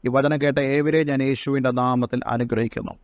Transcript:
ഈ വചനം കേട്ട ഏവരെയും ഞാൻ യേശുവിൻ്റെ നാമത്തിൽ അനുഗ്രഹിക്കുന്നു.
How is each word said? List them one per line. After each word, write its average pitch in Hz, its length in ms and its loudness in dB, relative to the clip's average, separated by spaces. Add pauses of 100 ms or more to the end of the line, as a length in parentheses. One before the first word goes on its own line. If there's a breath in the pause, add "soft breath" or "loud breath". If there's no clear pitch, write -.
ഈ 127 40 0
വചനം 139 320 2
കേട്ട 143 180 2 (120)
ഏവരെയും 151 380 2
ഞാൻ 139 140 0
യേശുവിൻ്റെ 135 520 0
നാമത്തിൽ 123 520 0
അനുഗ്രഹിക്കുന്നു. 117 760 -2